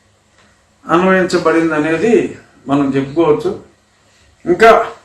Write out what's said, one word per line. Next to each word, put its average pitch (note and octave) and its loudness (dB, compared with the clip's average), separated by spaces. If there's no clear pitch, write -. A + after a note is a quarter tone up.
అన్వయించబడింది E3 0
అనేది D#3+ -2
మనం C#3 -2
చెప్పుకోవచ్చు. D3 -2
ఇంకా G#3+ 4